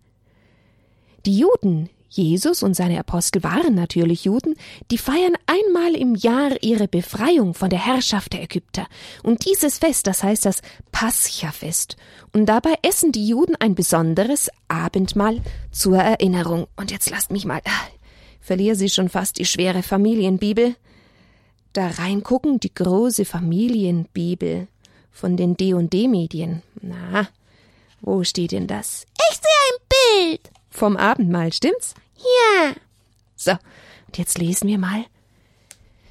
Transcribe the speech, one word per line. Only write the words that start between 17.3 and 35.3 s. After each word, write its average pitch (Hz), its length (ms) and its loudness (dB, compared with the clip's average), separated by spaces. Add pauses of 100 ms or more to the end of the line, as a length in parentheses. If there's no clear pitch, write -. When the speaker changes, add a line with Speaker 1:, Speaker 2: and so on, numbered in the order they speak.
Speaker 1:
mich 196 140 -4
mal, 156 220 -6
ah, - 220 -4 (520)
ich - 60 -20
verliere 196 280 2
sie 196 140 0
schon 185 220 0
fast, - 280 -4
die 180 60 -4
schwere 180 380 0
Familienbibel. 208 920 2 (960)
Da 185 140 0
reingucken, 202 720 -2
die - 140 -6
große 202 540 0
Familienbibel 175 1400 -2 (440)
von 180 260 -2
den 180 220 0
D 185 160 2
und 170 180 0
D 214 160 2
Medien. 170 540 -2 (180)
Na, 180 480 -6 (720)
wo 196 240 -2
steht 175 280 -4
denn 185 140 -4
das? - 380 -8 (260)
Speaker 2:
Ich - 60 -8
sehe 622 140 0 (180)
ein 494 600 4
Bild. - 200 -8 (200)
Speaker 1:
Vom 208 260 0
Abendmahl, 175 560 2
stimmt's? 381 420 -2 (240)
Speaker 2:
Ja. 453 560 4 (600)
Speaker 1:
So, - 180 -2
und - 640 -10
jetzt - 220 -4
lesen 175 300 -2
wir 208 100 0
mal, 190 260 -2 (1080)